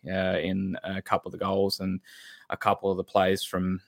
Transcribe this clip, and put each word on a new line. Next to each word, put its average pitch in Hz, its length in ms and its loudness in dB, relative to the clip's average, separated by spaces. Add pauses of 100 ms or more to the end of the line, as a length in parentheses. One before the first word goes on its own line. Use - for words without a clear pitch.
uh, 92 360 0
in 95 420 -2
a 98 160 -4
couple - 280 -2
of - 40 -8
the - 60 -10
goals 98 420 0
and 95 200 -2 (500)
a 90 60 -4
couple 98 340 2
of 92 80 0
the 92 60 -4
plays 95 380 4
from 92 460 -2